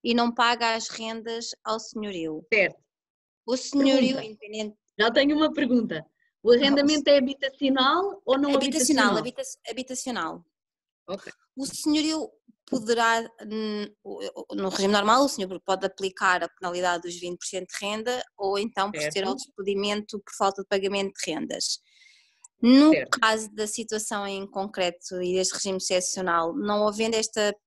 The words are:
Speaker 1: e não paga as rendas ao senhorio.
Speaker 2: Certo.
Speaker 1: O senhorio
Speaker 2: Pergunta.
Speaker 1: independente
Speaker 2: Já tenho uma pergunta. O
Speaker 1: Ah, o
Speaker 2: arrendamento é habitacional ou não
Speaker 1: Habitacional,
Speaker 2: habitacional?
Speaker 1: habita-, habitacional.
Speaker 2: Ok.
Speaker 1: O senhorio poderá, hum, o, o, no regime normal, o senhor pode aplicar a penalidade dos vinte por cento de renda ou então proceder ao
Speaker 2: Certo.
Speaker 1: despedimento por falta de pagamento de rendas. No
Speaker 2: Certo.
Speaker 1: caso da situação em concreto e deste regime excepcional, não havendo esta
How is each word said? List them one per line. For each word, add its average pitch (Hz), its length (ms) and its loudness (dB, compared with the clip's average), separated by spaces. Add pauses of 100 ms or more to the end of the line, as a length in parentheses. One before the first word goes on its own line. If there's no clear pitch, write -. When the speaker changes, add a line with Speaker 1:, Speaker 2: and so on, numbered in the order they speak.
Speaker 1:
e 233 120 0
não 233 180 2
paga 233 420 2
as 226 140 -6
rendas 226 600 -10 (140)
ao 220 160 -4
senhorio. 170 720 -8
Speaker 2:
Certo. 185 260 2 (680)
Speaker 1:
O 247 120 -2
senhorio 262 600 2
Speaker 2:
Pergunta. 226 80 -8
Speaker 1:
independente 214 520 -10 (220)
Speaker 2:
Já 220 120 4
tenho 285 260 4
uma 302 160 2
pergunta. 226 540 0 (360)
O 214 80 4
Speaker 1:
Ah, 240 40 10
o - 20 8
Speaker 2:
arrendamento 285 520 4
é 285 100 8
habitacional 277 1040 0
ou 262 140 2
não 285 160 2
Speaker 1:
Habitacional, 254 640 4
Speaker 2:
habitacional? - 20 0
Speaker 1:
habita-, 240 520 -8
habitacional. 226 760 -6 (640)
Speaker 2:
Ok. 190 240 -10 (240)
Speaker 1:
O 269 100 -8
senhorio 311 640 -2 (400)
poderá, 226 580 0 (220)
hum, 214 340 -4 (200)
o, 196 480 -12
o, - 20 -10
no 196 140 -2
regime 196 240 0
normal, 214 320 4
o 277 40 2
senhor 185 360 -6
pode 190 220 -2
aplicar 190 580 -2
a 170 40 -8
penalidade 175 540 -2
dos 175 160 -10
vinte 175 200 -8
por - 80 -14
cento 185 220 -8
de - 160 -10
renda 220 400 -4 (120)
ou 202 220 -2
então 208 340 -2
proceder 151 320 -4
ao 269 120 -2
Speaker 2:
Certo. - 120 -12
Speaker 1:
despedimento 208 720 -4
por - 160 -18
falta 196 260 0
de 190 60 -12
pagamento 196 460 -2
de - 180 -6
rendas. - 480 -6 (840)
No 269 280 10
Speaker 2:
Certo. - 300 2
Speaker 1:
caso 220 340 2
da 214 120 -4
situação 214 600 -6
em 196 220 -6
concreto 185 720 -4
e 180 120 0
deste 185 200 2
regime 190 240 -4
excepcional, 180 760 0
não 208 320 0
havendo 220 260 0
esta 214 400 0 (120)